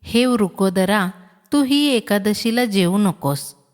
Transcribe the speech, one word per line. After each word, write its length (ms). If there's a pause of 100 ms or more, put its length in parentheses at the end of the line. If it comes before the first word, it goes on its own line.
"हे 220
वृकोदरा, 800 (460)
तू 100
ही 220
एकादशीला 800
जेवू 320
नकोस." 580 (180)